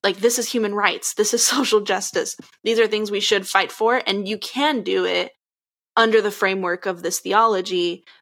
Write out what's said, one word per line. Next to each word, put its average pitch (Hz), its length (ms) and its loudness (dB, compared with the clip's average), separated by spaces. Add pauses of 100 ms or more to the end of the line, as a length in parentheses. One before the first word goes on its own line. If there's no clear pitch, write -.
like, 196 140 0
this 233 200 2
is 220 120 -4
human 214 240 -2
rights. 202 400 -2
This 214 200 0
is 233 120 2
<laughs> - 0 -
social 254 340 2
justice. 196 560 -4 (260)
These 220 160 0
are 220 80 6
things 214 240 -2
we 202 100 -2
should 202 280 0
fight 190 240 0
for. 233 340 2
And 196 220 -2
you 208 100 -6
can 269 440 -2
do 185 240 -2
it 180 260 -2 (640)
under 226 240 6
the 202 100 -2
framework 190 560 -2
of 175 160 -6
this 175 180 -4
theology, 185 840 0 (180)